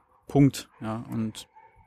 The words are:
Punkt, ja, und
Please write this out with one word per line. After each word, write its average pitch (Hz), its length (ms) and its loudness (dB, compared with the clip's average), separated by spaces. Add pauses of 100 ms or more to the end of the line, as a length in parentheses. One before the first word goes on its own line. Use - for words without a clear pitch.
(260)
Punkt, - 440 2 (100)
ja, 113 320 -6
und 110 360 -6 (380)